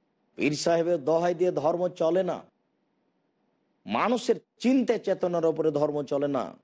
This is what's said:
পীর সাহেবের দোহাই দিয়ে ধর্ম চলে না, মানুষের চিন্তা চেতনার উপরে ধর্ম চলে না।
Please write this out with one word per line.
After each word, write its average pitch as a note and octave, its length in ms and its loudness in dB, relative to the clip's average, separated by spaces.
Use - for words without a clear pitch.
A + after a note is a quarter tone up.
পীর C3+ 160 0
সাহেবের E3 520 0
দোহাই E3 300 2
দিয়ে F3 180 0
ধর্ম E3 360 0
চলে F3+ 360 0
না, D3+ 200 -6
মানুষের F#3+ 500 0
চিন্তা B3 380 2
চেতনার F3+ 480 -2
উপরে D#3 260 2
ধর্ম D3 320 0
চলে C#3+ 240 -2
না। C3 360 -4